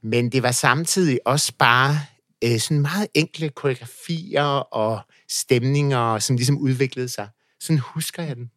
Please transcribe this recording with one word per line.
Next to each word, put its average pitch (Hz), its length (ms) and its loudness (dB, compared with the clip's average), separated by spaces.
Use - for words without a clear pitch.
men 120 300 0
det 131 100 0
var 123 100 0
samtidig 156 720 2
også 139 320 0
bare, 131 420 4
øh, 117 140 2
sådan 147 220 0
meget 170 340 -2
enkle 156 340 -2
koreografier 143 960 -4
og 117 560 -2
stemninger, 127 880 0
som 123 180 0
ligesom 135 220 2
udviklede 131 500 -2
sig. 104 200 -10
Sådan 160 180 0
husker - 440 -8
jeg 151 140 -8
den. 120 200 -14